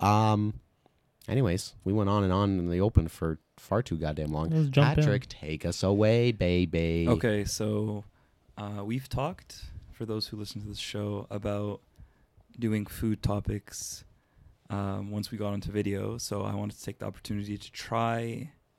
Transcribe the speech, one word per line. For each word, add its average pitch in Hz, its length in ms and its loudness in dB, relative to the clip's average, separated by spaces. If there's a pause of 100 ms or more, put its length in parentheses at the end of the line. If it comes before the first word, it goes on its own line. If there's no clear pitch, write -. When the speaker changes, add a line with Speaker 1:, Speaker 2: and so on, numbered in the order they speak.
Speaker 1:
Um, 107 580 4 (680)
anyways, 117 440 0 (120)
we 95 80 0
went 104 160 2
on 101 160 4
and 90 80 4
on 98 260 4
in 87 100 0
the 87 120 2
open 92 260 4
for 80 320 -4 (160)
far - 260 -2
too 85 140 -4
goddamn 76 380 -2
long. 80 160 -2
Speaker 2:
Let's 160 180 2
jump 143 300 6
in. 151 80 4
Speaker 1:
Patrick, 104 240 2
take 78 360 -6
us 87 180 -2
away, 110 500 4
baby. 85 760 2
Speaker 3:
Okay, 104 380 2
so, 107 580 -2 (540)
uh, 104 260 -8
we've 123 260 -4
talked, - 540 -6 (280)
for - 140 -10
those 107 220 -4
who 107 100 -10
listen 104 240 -8
to 104 60 -10
this 104 100 -10
show, 104 540 -4
about 104 500 -4 (760)
doing 107 260 0
food 107 380 -2
topics, - 800 -4 (640)
um, 98 400 -2
once 104 220 -4
we 110 60 -8
got 101 160 -2
onto 101 180 -4
video. 104 480 -2
So 101 240 -4
I 104 100 -4
wanted 104 240 -4
to - 60 -18
take - 160 -10
the 104 60 -8
opportunity 101 520 -6
to - 140 -14
try 117 800 -4 (280)